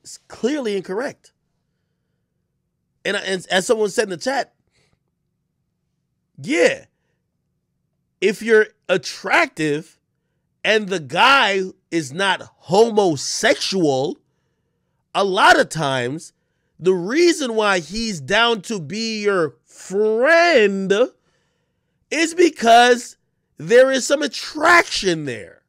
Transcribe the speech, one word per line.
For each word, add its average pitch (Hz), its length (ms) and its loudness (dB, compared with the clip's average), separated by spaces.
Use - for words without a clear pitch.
It's - 160 -20
clearly 240 580 -4
incorrect. 202 560 -10
And, 196 120 -4
and 185 320 -6
as 185 160 0
someone 214 240 0
said 226 160 -2
in 196 40 -14
the 175 80 -8
chat, 262 360 -6
yeah, 208 440 -4
if 208 220 -2
you're 214 260 2
attractive 190 1080 -2
and 208 240 0
the 190 100 -4
guy 196 640 2
is 156 200 -4
not 180 300 -2
homosexual, 185 1600 0
a 190 80 2
lot 262 360 4
of 240 100 0
times 135 640 -4
the 185 140 0
reason 254 600 0
why 202 240 0
he's 196 420 -8
down 220 420 0
to 214 160 -8
be 208 440 -8
your 190 320 0
friend 214 1300 2
is 330 240 -2
because 240 840 2
there 240 340 4
is 262 160 -2
some 285 140 0
attraction 240 1040 0
there. 110 440 -12